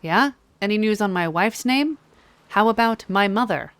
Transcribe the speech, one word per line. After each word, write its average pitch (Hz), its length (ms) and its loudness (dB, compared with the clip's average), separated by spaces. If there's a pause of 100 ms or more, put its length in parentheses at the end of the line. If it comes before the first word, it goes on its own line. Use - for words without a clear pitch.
Yeah? 208 300 2 (280)
Any 208 180 0
news 214 220 0
on 202 120 0
my 175 160 -2
wife's 175 360 -2
name? 277 340 0 (500)
How 214 200 2
about 226 400 0
my 196 200 2
mother? 196 520 -2